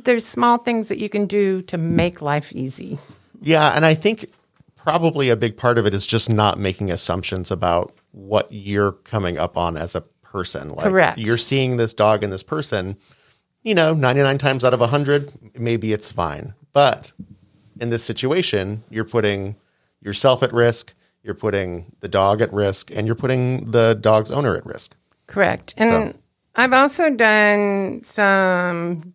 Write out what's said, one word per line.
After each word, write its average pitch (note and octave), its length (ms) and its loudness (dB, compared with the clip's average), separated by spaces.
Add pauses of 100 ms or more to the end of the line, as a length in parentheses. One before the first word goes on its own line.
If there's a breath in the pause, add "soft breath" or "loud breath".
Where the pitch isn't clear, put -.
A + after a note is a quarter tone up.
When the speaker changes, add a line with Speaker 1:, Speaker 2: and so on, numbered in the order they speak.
Speaker 1:
there's A#3+ 220 2
small A#3+ 340 2
things A#3 300 -4
that - 100 -4
you G#3 100 -6
can G#3 160 -2
do F#3+ 380 0
to F3+ 140 -8
make E3+ 440 0
life D3 320 -2
easy. C#3+ 460 -8 (420 loud breath)
Speaker 2:
Yeah, D3+ 340 4
and D#3 100 4
I D#3+ 100 6
think G3+ 340 -2 (460)
probably D#3 540 0
a A#2 60 6
big G#2+ 220 -2
part A#2+ 200 2
of A2 80 2
it G#2 80 2
is G2 120 -4
just - 240 -2
not G#2+ 300 4
making G2 320 -2
assumptions F2+ 600 -6
about F2 420 -2 (180)
what G2+ 400 -2
you're G2+ 400 -2
coming F#2 460 -4
up E2 200 -4
on E2+ 200 -2
as E2 180 -8
a E2+ 60 -6 (200)
person. D#2 480 -10
Like, - 160 -8
Speaker 1:
Correct. F#3+ 320 0
Speaker 2:
you're A#2 200 -2
seeing C3 400 -2
this A2+ 160 -2
dog G#2+ 300 2
and G2+ 80 -4
this F#2 120 -8
person, G2+ 540 -6 (640 soft breath)
you A3 100 -2
know, E3 200 4
ninety-nine C#3 460 2
times C3+ 260 0
out B2 80 4
of A#2+ 80 2
a A#2+ 60 2
hundred, C#3+ 440 0 (260)
maybe A#2 360 -2
it's - 180 -6
fine. D#2+ 420 -6 (200)
But - 380 2 (680)
in A#2 100 -6
this A#2 140 -2
situation, A2 840 -2
you're A2 160 -6
putting G#2 500 -2 (460)
yourself B2 420 2
at C3 80 0
risk, A#2 420 0 (300)
you're G#2 100 -8
putting F#2 680 -6
the G2 80 -12
dog G2 320 2
at A2+ 100 0
risk, G2 420 -2
and G#2+ 140 -4
you're A2+ 80 -2
putting B2+ 560 -2
the A2+ 280 4
dog's A2 320 2
owner C3+ 260 0
at - 80 -10
risk. - 300 -16 (320)
Speaker 1:
Correct. - 500 -2
And A3 120 4 (240)
Speaker 2:
So. - 60 -20 (360)
Speaker 1:
I've B3 180 2
also C#4 360 4
done G#3 920 2
some F3+ 1120 0